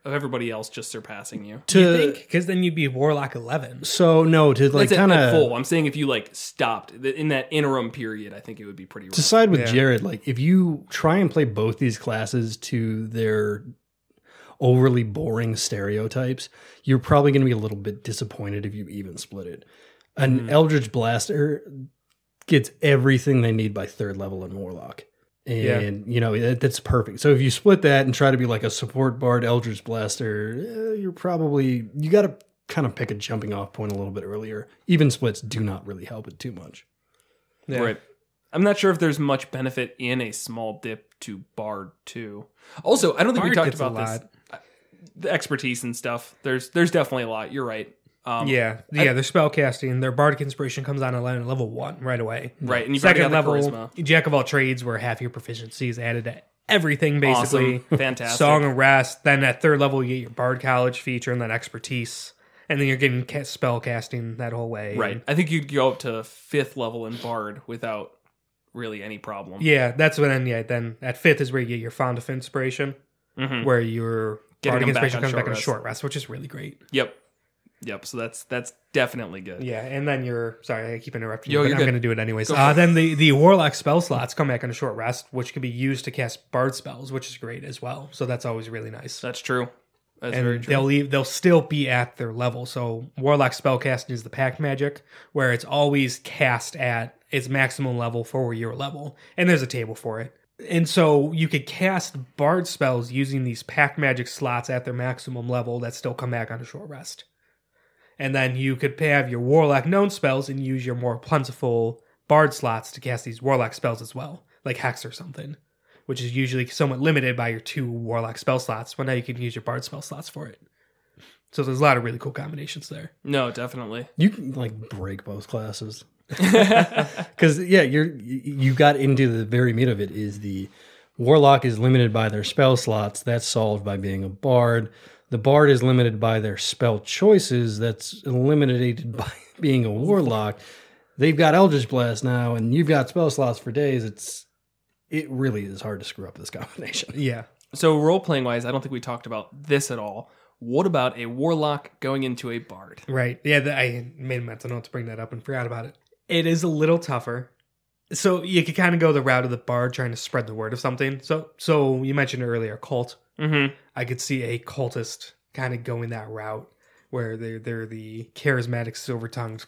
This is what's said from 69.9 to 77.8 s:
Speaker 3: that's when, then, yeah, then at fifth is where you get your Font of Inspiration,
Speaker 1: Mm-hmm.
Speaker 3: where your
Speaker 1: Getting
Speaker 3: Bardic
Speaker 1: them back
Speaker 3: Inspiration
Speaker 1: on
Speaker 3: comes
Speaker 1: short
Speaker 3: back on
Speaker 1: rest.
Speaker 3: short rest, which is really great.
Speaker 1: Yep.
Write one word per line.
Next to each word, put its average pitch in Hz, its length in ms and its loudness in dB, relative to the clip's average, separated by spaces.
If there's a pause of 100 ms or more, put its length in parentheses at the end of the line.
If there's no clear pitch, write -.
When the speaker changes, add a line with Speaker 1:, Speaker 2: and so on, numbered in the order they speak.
Speaker 3:
that's 156 260 2
when, 147 100 4
then, 131 180 0
yeah, 117 160 -2
then 117 400 -4
at 123 140 -6
fifth 151 240 4
is 131 100 -2
where 131 100 -2
you 120 60 -4
get 117 140 -6
your 113 100 -10
Font 123 280 -4
of - 120 -12
Inspiration, 131 640 -6 (440)
Speaker 1:
Mm-hmm. 127 260 -4
Speaker 3:
where 127 160 4
your 113 600 -4 (220)
Speaker 1:
Getting 135 120 0
Speaker 3:
Bardic 123 120 2
Speaker 1:
them 135 80 2
back 117 100 2
Speaker 3:
Inspiration 123 120 0
Speaker 1:
on 117 60 -2
Speaker 3:
comes 135 100 0
Speaker 1:
short 139 80 0
Speaker 3:
back 120 60 -2
on - 60 -4
Speaker 1:
rest. 107 100 -4
Speaker 3:
short 117 200 -2
rest, 110 220 -10
which 143 120 -6
is 135 120 -8
really 139 180 -12
great. 143 340 -16 (120)
Speaker 1:
Yep. 131 240 0 (640)